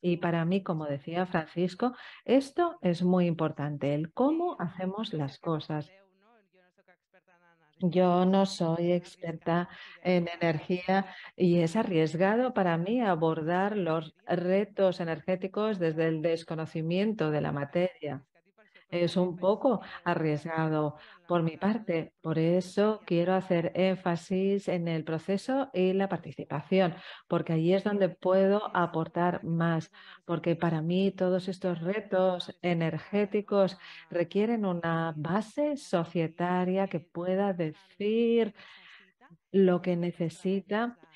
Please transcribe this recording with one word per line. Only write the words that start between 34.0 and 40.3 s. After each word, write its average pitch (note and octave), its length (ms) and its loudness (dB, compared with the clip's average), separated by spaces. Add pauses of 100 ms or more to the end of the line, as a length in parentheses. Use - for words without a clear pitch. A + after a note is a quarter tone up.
requieren G3+ 560 0
una E3 500 -2
base A3 600 -2
societaria F3+ 1120 -2
que F3+ 100 -4
pueda F#3 540 -2
decir G#3+ 1000 0 (1000)
lo F3+ 300 6
que F3+ 120 0
necesita F#3 1040 -2 (180)